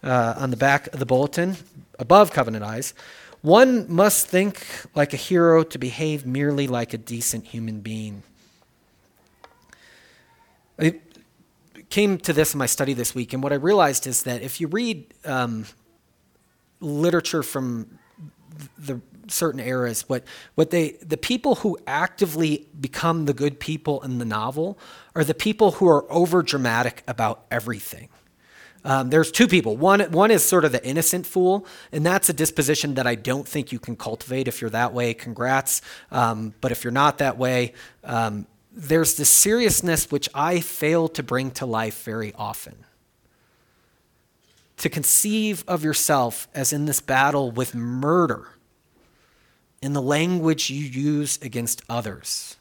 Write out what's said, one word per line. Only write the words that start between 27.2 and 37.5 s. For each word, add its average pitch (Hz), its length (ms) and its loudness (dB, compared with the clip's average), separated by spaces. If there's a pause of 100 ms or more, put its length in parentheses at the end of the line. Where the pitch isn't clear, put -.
everything. 113 560 -8 (760)
Um, 135 280 0
there's 160 200 4
two 240 160 4
people. 113 280 2
One, 190 240 4 (120)
one 196 200 4
is 202 120 6
sort 175 220 4
of 139 60 2
the 123 120 -2
innocent 160 440 -2
fool, 190 400 2 (240)
and 151 120 -4
that's 185 260 2
a 170 40 0
disposition 147 600 0
that 131 100 -2
I 120 80 0
don't 127 340 -4
think - 240 -6
you 123 80 -8
can 117 180 -10
cultivate. 127 500 -6
If - 120 -8
you're 113 120 -6
that 117 220 -2
way, 120 200 -2
congrats. 123 680 -2 (280)
Um, 110 520 -2
but 127 100 -2
if - 140 -6
you're 120 60 -4
not 139 280 2
that 135 180 0
way, 127 360 0 (320)